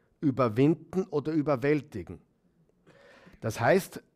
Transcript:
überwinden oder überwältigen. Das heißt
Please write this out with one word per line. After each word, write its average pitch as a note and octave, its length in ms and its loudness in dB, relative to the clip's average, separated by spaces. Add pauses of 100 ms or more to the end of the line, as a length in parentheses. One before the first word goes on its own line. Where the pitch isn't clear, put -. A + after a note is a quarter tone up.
(200)
überwinden C#3 840 0
oder D3 280 -4
überwältigen. C#3 840 -2 (1200)
Das A2+ 200 -6
heißt D#3+ 420 2 (140)